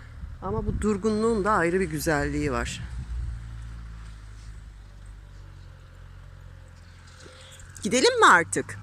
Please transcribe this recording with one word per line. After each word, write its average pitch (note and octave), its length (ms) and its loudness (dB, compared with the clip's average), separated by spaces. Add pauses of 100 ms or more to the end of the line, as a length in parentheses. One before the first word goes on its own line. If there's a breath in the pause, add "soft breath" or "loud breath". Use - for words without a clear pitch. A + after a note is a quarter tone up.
(420 loud breath)
Ama G#3+ 240 -2
bu - 160 0
durgunluğun G#3+ 600 2
da G#3 80 4
ayrı F3 280 4
bir F#3 100 2
güzelliği D3 600 0
var. A#2+ 320 -2 (4000 loud breath)
Gidelim C#4 360 6
mi G4+ 60 10
artık? E3+ 580 6